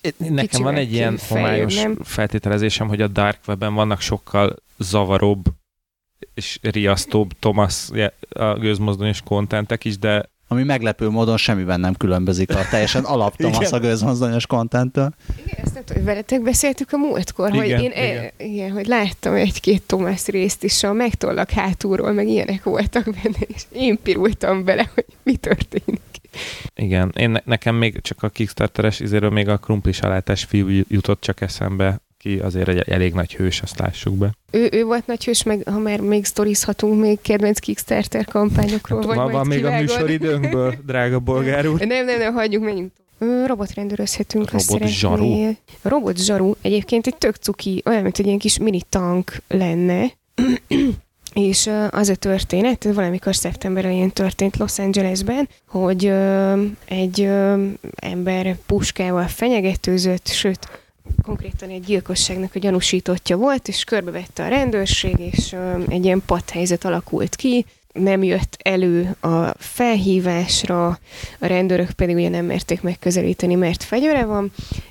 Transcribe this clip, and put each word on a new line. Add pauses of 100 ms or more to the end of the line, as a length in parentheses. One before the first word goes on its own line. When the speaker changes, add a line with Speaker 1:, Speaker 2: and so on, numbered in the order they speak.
Speaker 1:
É,
nekem
van
Speaker 2:
kicsivel
Speaker 1:
egy
ilyen
Speaker 2:
feljebb,
Speaker 1:
homályos
Speaker 2:
nem?
Speaker 1:
feltételezésem,
hogy
a
Dark (100)
Webben
vannak
sokkal (220)
zavaróbb (880)
és
riasztóbb
Thomas
je-, (160)
a
gőzmozdonyos
kontentek
is,
de (180)
Speaker 3:
Ami
meglepő
módon
semmiben
nem
különbözik
a (100)
teljesen
alap
Speaker 1:
Igen.
Speaker 3:
Thomas
a
gőzmozdonyos
kontenttől. (340)
Speaker 2:
Igen,
ezt
nem
tudom,
hogy
veletek
beszéltük
a
múltkor,
hogy
Speaker 1:
Igen,
Speaker 2:
én
e-,
Speaker 1:
igen.
Speaker 2:
igen,
hogy
láttam
egy-két
Thomas
részt,
és
a
megtollak
hátulról,
meg
ilyenek
voltak
benne,
és (100)
én
pirultam
bele,
hogy (180)
mi
történik. (760)
Speaker 1:
Igen,
én
ne-,
nekem
még
csak
a
Kickstarteres
izéről
még
a
krumplis
alátás
fiú
ju-,
jutott
csak
eszembe, (180)
ki
azért
egy
elég
nagy
hős,
azt
lássuk
be. (160)
Speaker 2:
Ő,
ő
volt
nagy
hős,
meg
ha
már
még
sztorizhatunk
még
kedvenc
Kickstarter
kampányokról,
Speaker 1:
Hát,
Speaker 2:
vagy
Speaker 1:
van,
Speaker 2:
majd
Speaker 1:
van
még
a
Speaker 2:
kivágod.
Speaker 1:
műsoridőnkből, (120)
drága
bolgár
úr?
Speaker 2:
Nem,
nem,
nem,
hagyjuk,
menjünk. (260)
Ö,
robotrendőrözhetünk,
ha
Speaker 1:
Robot
Speaker 2:
szeretnél.
Speaker 1:
zsaru? (320)
Speaker 2:
Robot
zsaru.
Egyébként
egy
tök
cuki,
olyan,
mint
egy
ilyen
kis
mini
tank (120)
lenne. (300)
<clears throat>
És,
ö,
az
a
történet,
ez
valamikor
szeptember
elején
történt
Los
Angelesben, (200)
hogy,
ö, (220)
egy,
ö, (320)
ember (100)
puskával
fenyegetőzött,
sőt, (540)
konkrétan
egy
gyilkosságnak
a
gyanúsítottja
volt,
és
körbevette
a
rendőrség,
és,
ö, (100)
egy
ilyen
patthelyzet
alakult
ki, (280)
nem
jött
elő
a
felhívásra, (540)
a
rendőrök
pedig
ugye
nem
merték
megközelíteni,
mert
fegyvere
van, (380)